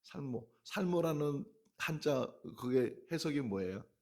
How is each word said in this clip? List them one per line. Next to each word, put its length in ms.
살모. 480
살모라는 800
한자 560
그게 400
해석이 300
뭐예요? 420